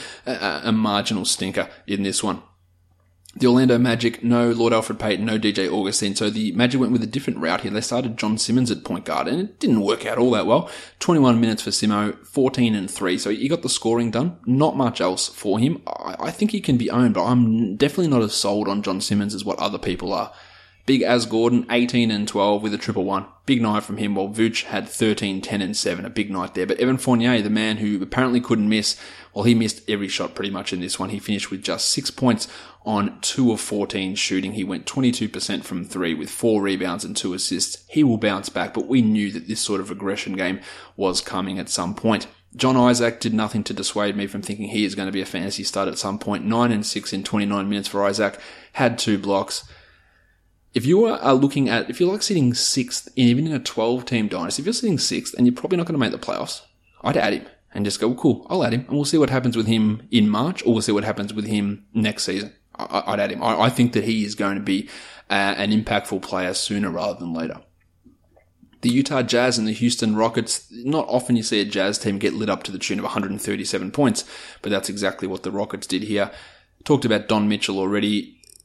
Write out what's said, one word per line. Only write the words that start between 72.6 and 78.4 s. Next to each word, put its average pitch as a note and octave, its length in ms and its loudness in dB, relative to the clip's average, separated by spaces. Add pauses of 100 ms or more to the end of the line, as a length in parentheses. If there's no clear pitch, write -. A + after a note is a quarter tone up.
to G2 80 -10
the F#2+ 60 -6
tune G2 200 -4
of - 60 -6
a - 40 -4
hundred G2+ 220 -4
and G#2 100 -6
thirty-seven F#2+ 520 -4
points, C3+ 320 2 (380)
but G#2 80 -4
that's G2 180 -2
exactly F#2+ 400 -4
what F#2 140 -6
the F#2 80 -4
Rockets G2+ 360 -4
did F#2 160 -2
here. G2+ 280 -2 (540)
Talked C#3+ 200 2
about G#2+ 240 2
Don G#2 200 4
Mitchell G2 300 0
already. G2+ 600 0 (260)